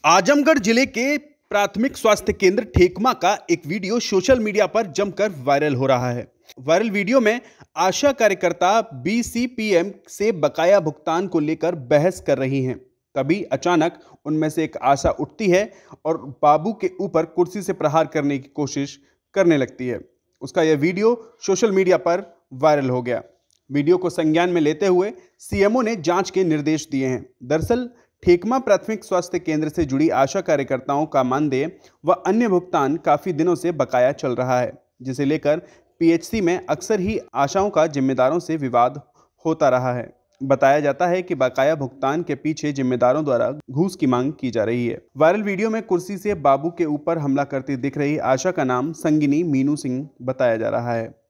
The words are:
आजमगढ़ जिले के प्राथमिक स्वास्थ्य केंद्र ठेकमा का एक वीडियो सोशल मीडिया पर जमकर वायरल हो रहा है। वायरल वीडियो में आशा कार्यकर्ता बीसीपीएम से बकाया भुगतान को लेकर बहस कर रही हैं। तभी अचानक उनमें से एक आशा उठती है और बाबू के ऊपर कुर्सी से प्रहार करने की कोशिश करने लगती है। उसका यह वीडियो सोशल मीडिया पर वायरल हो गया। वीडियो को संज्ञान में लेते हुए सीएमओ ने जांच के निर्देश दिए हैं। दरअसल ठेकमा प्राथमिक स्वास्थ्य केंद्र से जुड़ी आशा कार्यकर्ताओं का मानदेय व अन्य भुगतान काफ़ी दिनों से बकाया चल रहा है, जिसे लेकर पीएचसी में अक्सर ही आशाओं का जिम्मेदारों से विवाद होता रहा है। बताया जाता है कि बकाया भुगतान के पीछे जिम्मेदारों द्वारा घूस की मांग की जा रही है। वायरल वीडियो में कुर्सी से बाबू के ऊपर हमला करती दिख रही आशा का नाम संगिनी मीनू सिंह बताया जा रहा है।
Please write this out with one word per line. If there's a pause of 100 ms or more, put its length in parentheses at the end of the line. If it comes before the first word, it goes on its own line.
आजमगढ़
जिले
के
प्राथमिक
स्वास्थ्य
केंद्र
ठेकमा
का (200)
एक
वीडियो
सोशल
मीडिया
पर
जमकर (120)
वायरल
हो
रहा
है। (320)
वायरल
वीडियो
में (380)
आशा
कार्यकर्ता (220)
बीसीपीएम (180)
से
बकाया
भुगतान
को
लेकर (120)
बहस
कर
रही
हैं। (380)
तभी (100)
अचानक (260)
उनमें
से
एक
आशा
उठती
है (420)
और (220)
बाबू
के
ऊपर
कुर्सी
से
प्रहार
करने
की
कोशिश (360)
करने
लगती
है। (420)
उसका
यह
वीडियो (300)
सोशल
मीडिया
पर (240)
वायरल
हो
गया। (460)
वीडियो
को
संज्ञान
में
लेते
हुए (280)
सीएमओ
ने
जांच
के
निर्देश
दिए
हैं। (180)
दरअसल (340)
ठेकमा
प्राथमिक
स्वास्थ्य
केंद्र
से
जुड़ी
आशा
कार्यकर्ताओं
का
मानदेय (380)
व (160)
अन्य
भुगतान
काफ़ी
दिनों
से
बकाया
चल
रहा
है, (300)
जिसे
लेकर (400)
पीएचसी
में
अक्सर
ही (160)
आशाओं
का
जिम्मेदारों
से
विवाद (440)
होता
रहा
है। (340)
बताया
जाता
है
कि
बकाया
भुगतान
के
पीछे
जिम्मेदारों
द्वारा (200)
घूस
की
मांग
की
जा
रही
है। (160)
वायरल
वीडियो
में
कुर्सी
से
बाबू
के
ऊपर
हमला
करती
दिख
रही (100)
आशा
का
नाम
संगिनी
मीनू
सिंह (140)
बताया
जा
रहा
है। (160)